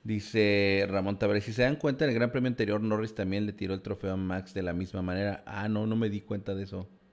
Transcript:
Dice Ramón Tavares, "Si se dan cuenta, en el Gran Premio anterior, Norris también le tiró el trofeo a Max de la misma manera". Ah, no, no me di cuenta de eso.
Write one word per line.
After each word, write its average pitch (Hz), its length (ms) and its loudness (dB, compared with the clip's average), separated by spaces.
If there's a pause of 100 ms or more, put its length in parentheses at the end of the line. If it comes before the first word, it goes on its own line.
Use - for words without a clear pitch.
Dice 101 840 4
Ramón 98 300 0
Tavares, 104 260 2
"Si 113 80 -6
se 123 100 2
dan 139 140 4
cuenta, 143 280 0
en 135 60 2
el 113 40 0
Gran 117 160 2
Premio 127 180 0
anterior, 107 320 0
Norris 107 340 -2
también 101 300 -2
le 104 80 -6
tiró 95 200 -4
el 95 80 -4
trofeo 98 320 -4
a 95 40 -2
Max 92 360 -4
de 98 100 -4
la 87 100 -2
misma 92 280 -4
manera". 95 440 -2
Ah, 101 240 -6
no, 107 180 0
no 110 80 0
me 113 140 2
di 104 120 -4
cuenta 98 340 -6
de 98 80 -4
eso. 95 240 -8 (260)